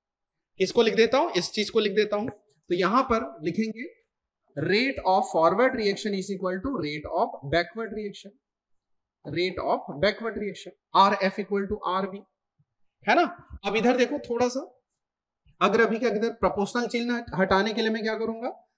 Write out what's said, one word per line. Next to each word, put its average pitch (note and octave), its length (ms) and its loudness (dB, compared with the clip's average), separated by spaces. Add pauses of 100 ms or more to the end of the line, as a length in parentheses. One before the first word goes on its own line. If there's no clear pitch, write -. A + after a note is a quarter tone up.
(600)
किसको F#3+ 220 2
लिख A3 140 4
देता A3+ 220 4
हूं? E4 140 2
इस F3 200 -2
चीज G#3 180 -2
को A3+ 100 2
लिख G3+ 140 0
देता G#3 220 0
हूं। G#3+ 100 -4
तो - 500 -10
यहां G3 280 4
पर - 260 0 (140)
लिखेंगे A3 420 -4 (720)
rate G3 400 0 (120)
of F#3+ 180 4
forward F#3+ 480 4
reaction G3+ 400 -2
is F#3 160 -4
equal F#3 320 -4
to C#4 140 -4
rate D3+ 280 -6 (120)
of A#3 180 0 (160)
backward G3 420 -2
reaction, G#3 400 -10 (920)
rate F3+ 400 -4
of E3+ 340 -2
backward G#3 400 -2
reaction, G3 340 -8 (240)
Rf G3 440 4
equal G3 280 -2
to G#3 100 -6 (100)
Rv, F#3+ 320 -4 (840)
है - 80 4
ना? E4+ 80 4 (440)
अब G3+ 100 0
इधर A#3+ 200 4
देखो B3+ 240 2
थोड़ा B3 280 0
सा, B3+ 120 -4 (1000)
अग्र G3 200 4
अभिक्रिया A3+ 320 2
की G#3 60 0
दर A3+ 160 -2 (100)
proportional G3+ 440 0
चिन्ह A#3+ 260 -2
हट-, A#3+ 200 -6
हटाने F#3+ 400 2
के A3+ 80 -2
लिए A3 80 2
मैं A3 120 -2
क्या A3 120 -2
करूंगा? A3+ 380 -6 (260)